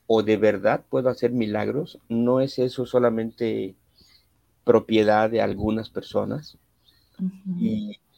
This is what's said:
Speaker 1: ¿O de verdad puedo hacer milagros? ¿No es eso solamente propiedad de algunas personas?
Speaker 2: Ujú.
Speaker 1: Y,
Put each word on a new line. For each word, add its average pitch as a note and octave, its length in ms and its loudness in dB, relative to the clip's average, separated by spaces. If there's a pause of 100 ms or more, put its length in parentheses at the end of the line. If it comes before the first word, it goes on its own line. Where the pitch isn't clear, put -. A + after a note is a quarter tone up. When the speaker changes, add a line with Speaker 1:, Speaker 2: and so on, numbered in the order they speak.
Speaker 1:
¿O A2+ 160 4
de G#2+ 160 2
verdad G#2 520 2
puedo B2+ 200 0
hacer A#2+ 220 0
milagros? G#2+ 760 -4
¿No A#2+ 320 0
es C3+ 180 -4
eso B2+ 280 -2
solamente A2+ 880 -2 (880)
propiedad G#2+ 640 4
de A2 120 0
algunas G#2+ 480 -4
personas? G#2 680 -6 (600)
Speaker 2:
Ujú. F#3 360 -6
Speaker 1:
Y, G#3+ 440 -4 (180)